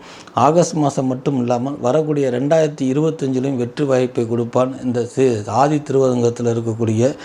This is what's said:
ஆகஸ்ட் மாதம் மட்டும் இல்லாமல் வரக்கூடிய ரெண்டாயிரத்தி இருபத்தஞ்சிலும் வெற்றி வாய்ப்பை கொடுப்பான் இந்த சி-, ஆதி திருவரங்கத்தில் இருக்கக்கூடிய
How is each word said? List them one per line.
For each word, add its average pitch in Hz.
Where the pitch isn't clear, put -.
ஆகஸ்ட் 165
மாதம் 143
மட்டும் 131
இல்லாமல் 123
வரக்கூடிய 143
ரெண்டாயிரத்தி 147
இருபத்தஞ்சிலும் 135
வெற்றி 123
வாய்ப்பை 127
கொடுப்பான் 120
இந்த 120
சி-, 117
ஆதி 143
திருவரங்கத்தில் 123
இருக்கக்கூடிய 113